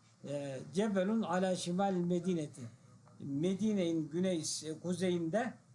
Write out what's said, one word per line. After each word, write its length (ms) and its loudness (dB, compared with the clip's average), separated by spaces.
e, 360 -6
cebelun 500 2
ala 340 2
şimalil 480 0
medineti. 680 0
Medine'nin 880 0
güney, 360 0
e, 160 -8
kuzeyinde, 760 0